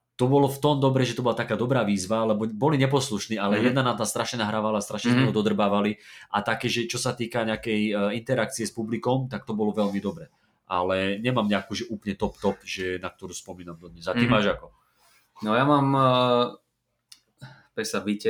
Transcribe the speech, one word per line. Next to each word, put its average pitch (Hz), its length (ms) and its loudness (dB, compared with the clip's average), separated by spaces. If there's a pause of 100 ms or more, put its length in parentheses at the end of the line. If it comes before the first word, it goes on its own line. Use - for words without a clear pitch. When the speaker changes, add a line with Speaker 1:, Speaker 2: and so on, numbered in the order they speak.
(120)
Speaker 1:
to 123 140 0
bolo 139 180 6
v 135 140 0
tom 147 180 2
dobre, 131 280 4
že 123 100 -2
to 127 80 -4
bola 117 160 2
taká 113 160 -2
dobrá 117 320 0
výzva, 101 400 0
lebo 107 180 0
boli 113 320 0
neposlušní, 131 640 0
ale 101 180 0
Speaker 2:
Mhm. 110 80 2
Speaker 1:
jedna 127 180 2
nám 120 140 0
tam 107 140 -2
strašne 117 260 -4
nahrávala, 107 460 0
strašne 107 320 0
sme 127 80 6
Speaker 2:
Mhm. 127 80 4
Speaker 1:
ho 101 60 0
dodrbávali. 101 680 2 (260)
A 104 140 -2
také, 113 240 -2
že 117 180 0
čo 123 140 -6
sa 123 160 -2
týka 113 320 -4
nejakej, 110 400 -2
e, 101 320 0
interakcie 113 480 -2
s - 80 -8
publikom, 123 560 -2
tak 104 160 -8
to 110 80 -6
bolo 104 160 0
veľmi 101 320 -2
dobre. 82 240 -8 (380)
Ale 95 520 0
nemám 117 300 0
nejakú, 101 260 0
že 107 140 -6
úplne 104 280 -8
top, 101 220 -4
top, 98 240 -2
že 92 380 -6
na 90 100 -8
ktorú 90 240 -14
spomínam 87 460 -14
dodnes. 87 260 -20
A 92 80 -2
ty 120 140 2
Speaker 2:
Mhm. - 20 2
Speaker 1:
máš 107 220 4
ako? - 240 -8 (640)
Speaker 2:
No 107 160 0
ja 127 80 4
mám, 143 240 4
e, 135 160 4 (1700)
pesa 110 260 -4
Vite 101 320 -2